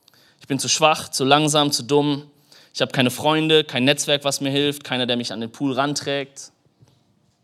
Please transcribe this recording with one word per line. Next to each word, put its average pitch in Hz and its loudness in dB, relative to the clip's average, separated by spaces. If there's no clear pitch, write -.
Ich - -20
bin 135 -2
zu 127 -6
schwach, 156 2
zu - -4
langsam, 147 4
zu - -4
dumm. 143 0
Ich - -6
hab 127 -2
keine 123 2
Freunde, 156 2
kein 131 -2
Netzwerk, 143 0
was 139 -2
mir 139 -4
hilft, 143 -2
keiner, 127 -4
der 120 0
mich 120 -6
an 101 -8
den 113 -8
Pool 139 -4
ranträgt. 139 -4